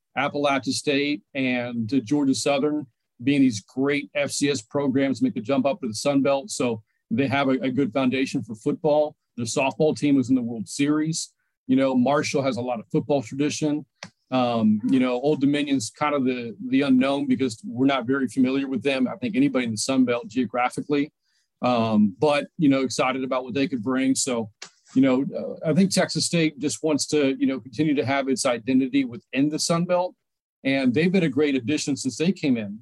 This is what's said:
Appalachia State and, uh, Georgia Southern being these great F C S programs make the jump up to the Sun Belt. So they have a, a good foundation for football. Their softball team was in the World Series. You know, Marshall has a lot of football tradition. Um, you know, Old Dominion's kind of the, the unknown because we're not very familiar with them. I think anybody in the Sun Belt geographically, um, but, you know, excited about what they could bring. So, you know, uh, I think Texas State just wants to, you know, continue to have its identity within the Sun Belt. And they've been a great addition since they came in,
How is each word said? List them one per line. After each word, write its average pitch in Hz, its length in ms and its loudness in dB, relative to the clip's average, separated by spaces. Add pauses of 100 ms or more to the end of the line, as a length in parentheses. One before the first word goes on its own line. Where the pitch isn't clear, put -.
(160)
Appalachia 139 580 -2
State 143 500 -2 (100)
and, 123 580 -4
uh, 135 100 2
Georgia 135 340 0
Southern 147 500 0 (380)
being 139 180 4
these 120 200 2
great 143 520 -4
F 143 160 -2
C - 180 -2
S 139 140 -2
programs 135 600 0
make 127 100 0
the 123 80 -6
jump 127 240 0
up 139 160 -2
to 131 60 -6
the 110 80 -6
Sun 139 260 0
Belt. 139 300 0
So 120 320 -4 (260)
they 120 180 0
have 135 220 2
a, 131 40 4
a 131 180 -2
good 135 200 0
foundation 131 520 0
for 117 100 -10
football. 151 640 0 (220)
Their 117 100 -6
softball 135 500 0
team 147 180 2
was 123 140 2
in 131 60 4
the 127 60 2
World 113 280 -8
Series. 156 640 0 (320)
You 131 100 2
know, 135 200 2
Marshall 139 480 2
has 131 140 -2
a 120 40 -6
lot 123 180 -4
of 104 120 -14
football 147 320 0
tradition. 147 600 -2 (440)
Um, 117 600 2
you 135 100 4
know, 127 140 2
Old 135 280 0
Dominion's 139 480 0
kind 147 240 -2
of 135 120 0
the, 120 300 -4 (140)
the 135 140 2
unknown 139 420 2
because 127 400 -2
we're 123 220 0
not 135 180 0
very 135 220 0
familiar 135 400 0
with 131 160 -4
them. 135 240 0
I 117 80 -6
think 110 200 -6
anybody 131 300 2
in 117 60 -4
the 107 60 -4
Sun 131 280 0
Belt 120 220 -2
geographically, 127 840 -2 (500)
um, 113 580 2
but, 147 280 2 (100)
you 151 120 4
know, 135 120 4
excited 131 420 -2
about 131 200 -2
what 123 120 -10
they 139 120 0
could 123 160 -6
bring. 131 300 0
So, 117 380 -2 (420)
you 131 80 4
know, 135 240 4 (100)
uh, - 340 -6
I 156 40 2
think 190 180 4
Texas 156 340 0
State 156 340 0
just 143 240 -4
wants 151 240 0
to, 139 320 2
you 139 80 2
know, 131 120 -2
continue 139 360 -2
to 135 100 0
have 135 240 -2
its 127 160 0
identity 131 600 2
within 127 440 -2
the 151 100 -4
Sun 170 260 0
Belt. 180 280 0 (500)
And 135 300 2
they've 170 180 2
been 185 120 4
a 160 60 2
great 139 260 2
addition 139 400 -2
since 127 220 -6
they 165 140 2
came 143 260 0
in, 107 240 -8